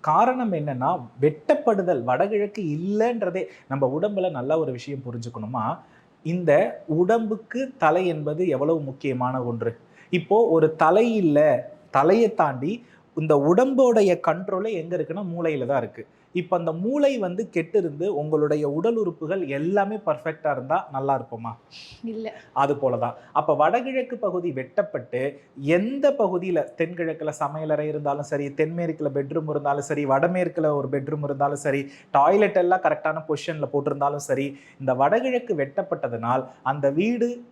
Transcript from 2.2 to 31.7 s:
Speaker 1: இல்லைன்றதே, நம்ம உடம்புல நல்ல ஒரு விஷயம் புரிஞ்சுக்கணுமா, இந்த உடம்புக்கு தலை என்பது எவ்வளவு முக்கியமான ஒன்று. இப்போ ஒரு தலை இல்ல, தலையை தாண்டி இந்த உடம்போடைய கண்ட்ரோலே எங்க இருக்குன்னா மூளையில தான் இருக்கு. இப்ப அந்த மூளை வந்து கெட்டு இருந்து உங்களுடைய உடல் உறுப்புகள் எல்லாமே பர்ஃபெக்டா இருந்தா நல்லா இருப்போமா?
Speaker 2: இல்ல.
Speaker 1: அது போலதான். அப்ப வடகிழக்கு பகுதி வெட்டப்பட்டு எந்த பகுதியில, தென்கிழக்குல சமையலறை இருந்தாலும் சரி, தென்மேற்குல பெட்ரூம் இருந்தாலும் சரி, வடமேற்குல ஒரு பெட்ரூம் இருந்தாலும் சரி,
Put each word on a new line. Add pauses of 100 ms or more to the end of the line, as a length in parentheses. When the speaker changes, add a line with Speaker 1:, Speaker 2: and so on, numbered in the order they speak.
Speaker 1:
இல்லைன்றதே, (240)
நம்ம
உடம்புல
நல்ல
ஒரு
விஷயம்
புரிஞ்சுக்கணுமா, (600)
இந்த (340)
உடம்புக்கு (160)
தலை
என்பது
எவ்வளவு
முக்கியமான
ஒன்று. (360)
இப்போ (100)
ஒரு
தலை (100)
இல்ல, (500)
தலையை
தாண்டி (440)
இந்த
உடம்போடைய (160)
கண்ட்ரோலே (120)
எங்க
இருக்குன்னா (100)
மூளையில
தான்
இருக்கு. (360)
இப்ப
அந்த
மூளை
வந்து
கெட்டு
இருந்து (100)
உங்களுடைய
உடல்
உறுப்புகள்
எல்லாமே
பர்ஃபெக்டா
இருந்தா (140)
நல்லா
இருப்போமா? (520)
Speaker 2:
இல்ல. (260)
Speaker 1:
அது
போலதான். (220)
அப்ப
வடகிழக்கு
பகுதி
வெட்டப்பட்டு (560)
எந்த
பகுதியில, (140)
தென்கிழக்குல
சமையலறை
இருந்தாலும்
சரி,
தென்மேற்குல
பெட்ரூம்
இருந்தாலும்
சரி,
வடமேற்குல
ஒரு
பெட்ரூம்
இருந்தாலும்
சரி, (300)